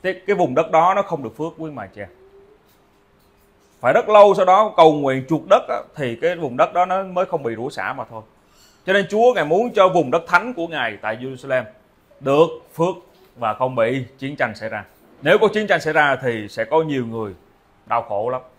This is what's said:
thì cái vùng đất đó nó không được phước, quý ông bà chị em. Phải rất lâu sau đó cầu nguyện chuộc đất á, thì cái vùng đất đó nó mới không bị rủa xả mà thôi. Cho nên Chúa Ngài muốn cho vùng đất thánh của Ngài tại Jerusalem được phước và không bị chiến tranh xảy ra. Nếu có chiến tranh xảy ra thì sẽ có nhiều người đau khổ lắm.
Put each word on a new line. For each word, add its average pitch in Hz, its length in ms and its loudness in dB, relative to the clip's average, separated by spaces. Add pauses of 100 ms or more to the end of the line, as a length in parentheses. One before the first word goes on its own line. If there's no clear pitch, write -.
thì 185 100 -4 (140)
cái 202 100 0
vùng 160 180 0
đất 156 160 0
đó 165 240 4
nó 196 80 0
không 156 200 -6
được 110 140 -10
phước, 165 220 -8
quý 160 100 -10
ông 147 60 -14
bà 107 120 -12
chị 101 140 -20
em. 95 80 -12 (1700)
Phải 123 120 2
rất 226 160 0
lâu 208 260 8
sau 190 100 2
đó 196 320 4
cầu 160 160 8
nguyện 135 360 -2
chuộc 160 220 -2
đất 226 180 6
á, - 100 -6 (160)
thì 120 280 -8
cái 175 140 -2
vùng 135 200 -8
đất 156 160 2
đó 180 120 0
nó 185 180 -4
mới 180 240 -4
không 165 160 -6
bị 117 140 -6
rủa 123 140 -8
xả 107 220 -8
mà 131 180 -10
thôi. 110 120 -16 (680)
Cho 190 60 2
nên 196 140 0
Chúa 233 260 4
Ngài 170 100 0
muốn 196 300 0
cho 190 140 6
vùng 165 220 2
đất 165 160 0
thánh 208 280 0
của 170 120 -8
Ngài 123 360 -6
tại 110 140 -4
Jerusalem 127 480 -6 (560)
được 147 280 4 (260)
phước 175 200 -2 (420)
và 113 180 -4
không 131 200 -2
bị 123 300 0 (140)
chiến 139 180 -10
tranh 117 180 -2
xảy 107 140 -12
ra. 104 160 -10 (380)
Nếu 170 160 4
có 214 100 4
chiến 208 180 -2
tranh 180 140 0
xảy 156 120 -4
ra 147 240 2
thì 113 320 -6
sẽ 113 160 -6
có 160 180 0
nhiều 135 240 -4
người 110 260 -8 (540)
đau 117 160 -2
khổ 107 280 -4
lắm. 127 100 -6 (180)